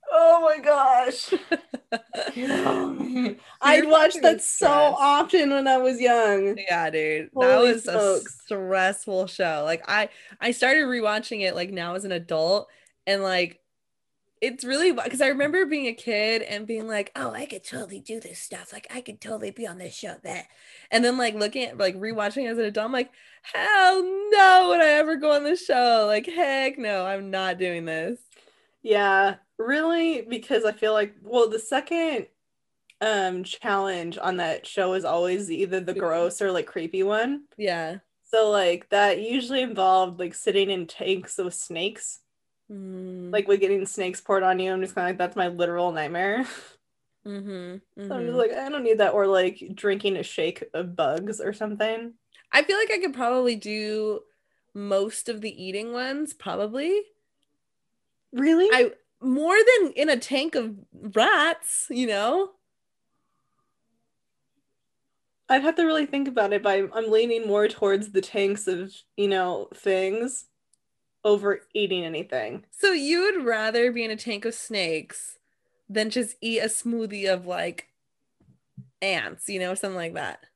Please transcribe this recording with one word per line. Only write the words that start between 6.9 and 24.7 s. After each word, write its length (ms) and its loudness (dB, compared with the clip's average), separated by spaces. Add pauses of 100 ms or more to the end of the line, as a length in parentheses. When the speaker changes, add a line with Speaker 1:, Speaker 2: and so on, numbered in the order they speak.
Speaker 2:
dude. 420 -2
That 220 6
Speaker 1:
Holy 180 6
Speaker 2:
was 140 -4
a 60 -4
Speaker 1:
smokes. 500 0
Speaker 2:
stressful 800 -2
show. 400 -4
Like, 240 -2
I, 200 2 (300)
I 120 -2
started 300 2
rewatching 600 -2
it, 140 -2
like, 160 -6
now 240 -6
as 100 -8
an 60 -6
adult, 580 0 (380)
and, 160 0
like, 380 -2 (840)
it's 220 -4
really 260 2
wi-, 180 -4
'cause 120 -2
I 80 4
remember 360 0
being 220 -4
a 80 -4
kid 480 -2
and 240 -10
being 200 -6
like, 280 -6
"Oh, 160 -6
I 160 -10
could 180 -16
totally 360 -12
do 200 -12
this 180 -18
stuff. 340 -16
Like, 180 -18
I 100 -12
could 200 -18
totally 300 -10
be 160 -10
on 120 -12
this 160 -14
show, 280 -12
that." 260 -12 (420)
And 140 4
then, 120 2
like, 180 0
looking 300 -2
at, 140 -12
like, 160 0
rewatching 560 -4
as 80 -4
an 60 0
adult, 220 -4
I'm 60 -6
like, 180 -4 (320)
"Hell 600 4 (280)
no, 380 10
would 120 4